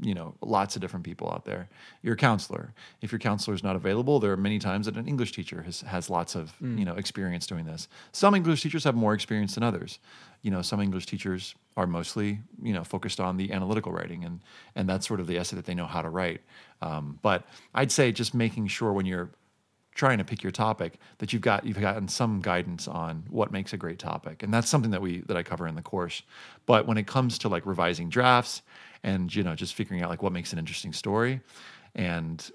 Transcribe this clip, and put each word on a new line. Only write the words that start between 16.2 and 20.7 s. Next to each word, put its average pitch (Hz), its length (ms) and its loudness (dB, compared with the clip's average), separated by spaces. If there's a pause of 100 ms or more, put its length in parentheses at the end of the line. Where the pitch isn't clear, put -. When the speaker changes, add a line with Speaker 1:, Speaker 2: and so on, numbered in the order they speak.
Speaker 1:
Um, 76 400 -6
but 95 220 2 (300)
I'd 131 180 2
say 131 200 6
just 113 220 -2
making 113 320 2
sure 104 260 0
when 98 140 2
you're 90 240 -2 (640)
trying 135 240 4
to 92 60 2
pick - 180 -6
your 95 100 -2
topic 107 460 0 (200)